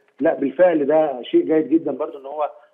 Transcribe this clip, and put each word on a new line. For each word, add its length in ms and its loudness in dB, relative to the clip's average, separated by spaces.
لا، 140 2
بالفعل 520 2
ده 360 0
شيء 200 2
جيد 280 0
جدًا 220 0
برضه 280 -8
إن 60 -18
هو 240 -6